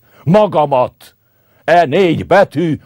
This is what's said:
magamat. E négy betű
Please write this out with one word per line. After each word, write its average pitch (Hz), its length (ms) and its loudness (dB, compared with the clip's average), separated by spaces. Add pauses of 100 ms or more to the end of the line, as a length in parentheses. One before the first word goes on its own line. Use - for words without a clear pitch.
(240)
magamat. 151 920 -2 (480)
E 170 200 2
négy 160 420 -2
betű 165 600 -2